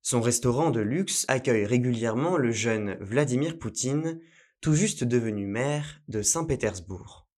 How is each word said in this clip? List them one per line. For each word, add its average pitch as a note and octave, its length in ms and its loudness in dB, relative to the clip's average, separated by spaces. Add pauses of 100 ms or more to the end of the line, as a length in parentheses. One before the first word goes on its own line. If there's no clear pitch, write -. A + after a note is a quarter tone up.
Son A#2+ 200 0
restaurant B2 500 2
de A#2+ 100 0
luxe C#3+ 460 0
accueille B2 380 2
régulièrement B2 720 2
le A#2+ 160 2
jeune G#2+ 480 0
Vladimir C3+ 580 0
Poutine, D3+ 600 -4 (400)
tout D#3 140 2
juste G3 280 2
devenu A2+ 440 0
maire C#3+ 600 -4
de G#2 160 -4
Saint-Pétersbourg. G#2 1040 -2 (120)